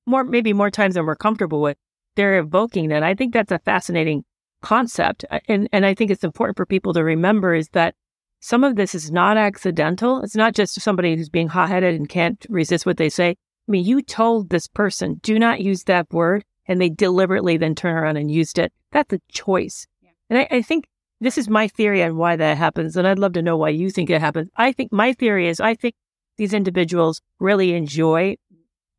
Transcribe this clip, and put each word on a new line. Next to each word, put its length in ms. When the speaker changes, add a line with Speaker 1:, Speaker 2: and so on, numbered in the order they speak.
Speaker 1:
more, 180
maybe 300
more 160
times 240
than 140
we're 80
comfortable 460
with, 160
they're 220
evoking 520
that. 120
I 140
think 180
that's 180
a 80
fascinating 640
concept. 680
Uh, 160
and, 240
and 120
I 120
think 160
it's 120
important 340
for 80
people 280
to 100
remember 520
is 140
that 260
some 240
of 120
this 180
is 180
not 260
accidental. 840
It's 140
not 180
just 260
somebody 360
who's 140
being 180
hot-headed 480
and 120
can't 420
resist 360
what 120
they 120
say. 260
I 40
mean, 140
you 160
told 480
this 180
person, 560
"Do 160
not 220
use 240
that 280
word," 300
and 120
they 100
deliberately 680
then 160
turn 220
around 220
and 120
used 300
it. 120
That's 220
a 60
choice. 560
Speaker 2:
Yeah. 80
Speaker 1:
And 100
I, 80
I 40
think 260
this 180
is 120
my 180
theory 360
on 140
why 180
that 220
happens, 380
and 120
I'd 100
love 160
to 80
know 160
why 120
you 200
think 220
it 100
happens. 340
I 160
think 200
my 220
theory 340
is, 120
I 140
think 220
these 160
individuals 680
really 340
enjoy 640